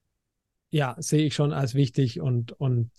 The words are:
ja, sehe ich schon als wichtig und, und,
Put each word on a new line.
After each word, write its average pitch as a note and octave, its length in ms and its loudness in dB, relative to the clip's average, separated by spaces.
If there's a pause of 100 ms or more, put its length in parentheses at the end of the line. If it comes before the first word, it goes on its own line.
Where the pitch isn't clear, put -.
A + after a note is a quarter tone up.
(720)
ja, C#3 280 0
sehe D#3 260 2
ich C#3+ 80 -2
schon D3 200 2
als C3+ 200 -2
wichtig C3+ 460 0
und, B2 340 -2
und, A#2+ 460 0